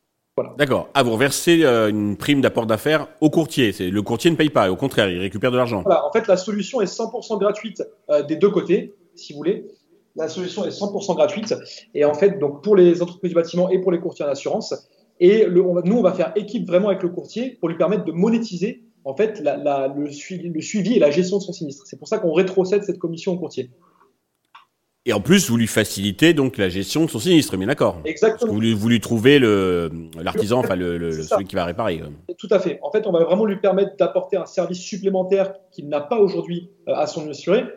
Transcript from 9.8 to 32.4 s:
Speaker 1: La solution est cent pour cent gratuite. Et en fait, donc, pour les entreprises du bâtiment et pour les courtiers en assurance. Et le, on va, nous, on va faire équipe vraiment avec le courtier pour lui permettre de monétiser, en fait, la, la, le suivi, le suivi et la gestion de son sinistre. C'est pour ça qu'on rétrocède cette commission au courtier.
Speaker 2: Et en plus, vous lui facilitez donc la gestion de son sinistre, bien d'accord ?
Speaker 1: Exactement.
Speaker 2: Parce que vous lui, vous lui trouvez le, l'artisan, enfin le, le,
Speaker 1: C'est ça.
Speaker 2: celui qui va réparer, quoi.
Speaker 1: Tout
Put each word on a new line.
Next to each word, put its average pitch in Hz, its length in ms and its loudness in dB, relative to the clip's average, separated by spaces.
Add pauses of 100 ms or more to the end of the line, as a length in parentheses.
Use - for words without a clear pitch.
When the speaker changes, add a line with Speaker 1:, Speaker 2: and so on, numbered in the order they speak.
Speaker 1:
La 156 120 -6
solution 180 360 -8
est 160 60 -6
cent 202 220 -6
pour 196 100 -6
cent 180 120 -2
gratuite. 156 400 0 (380)
Et 147 120 0
en 147 100 2
fait, 185 240 2
donc, 143 240 -4
pour 208 140 4
les 175 260 6
entreprises 175 280 -6
du 175 40 -6
bâtiment 175 340 0
et 185 120 2
pour 185 100 0
les 170 80 2
courtiers 165 260 -8
en 147 40 -4
assurance. 147 460 -6 (460)
Et 202 240 6
le, 180 200 4
on 180 100 0
va, 175 80 0
nous, 190 140 2
on 240 60 4
va 180 100 4
faire 165 240 -2
équipe 208 320 -4
vraiment 185 200 2
avec 185 140 -2
le 175 60 -2
courtier 190 520 -8
pour 175 80 -2
lui 165 80 -8
permettre 180 280 0
de 160 80 -4
monétiser, 220 720 -2 (200)
en 135 100 -8
fait, 214 260 -2
la, 147 160 -2
la, 139 320 -2
le 147 220 -6
suivi, 170 380 -12
le 156 120 -6
suivi 208 340 -2
et 220 40 4
la 147 120 6
gestion 180 260 0
de 190 60 -2
son 175 100 -10
sinistre. 143 340 -12
C'est - 120 -18
pour - 100 -18
ça 214 100 -2
qu'on 170 140 0
rétrocède 185 500 2
cette 180 160 -6
commission 165 340 -6
au 175 40 -2
courtier. 147 340 -8 (1400)
Speaker 2:
Et 117 60 2
en 104 80 0
plus, 156 300 4
vous 117 80 2
lui 113 80 2
facilitez 104 640 2
donc 139 240 0
la 98 140 0
gestion 98 340 -2
de 156 60 -2
son 117 80 -6
sinistre, 143 400 2
bien 92 80 -2
d'accord ? 113 400 0
Speaker 1:
Exactement. 214 320 0
Speaker 2:
Parce 226 120 -2
que 104 40 -2
vous 107 80 -2
lui, 113 100 2
vous 107 160 0
lui 117 120 4
trouvez 120 380 6
le, 95 520 2 (280)
l'artisan, 104 420 0
enfin 101 160 -2
le, 87 200 -2
le, 82 160 -4
Speaker 1:
C'est 78 120 -6
ça. 78 120 0
Speaker 2:
celui 90 100 -4
qui 85 80 -14
va 90 120 0
réparer, 87 320 -4
quoi. 78 100 -12 (300)
Speaker 1:
Tout 190 120 -16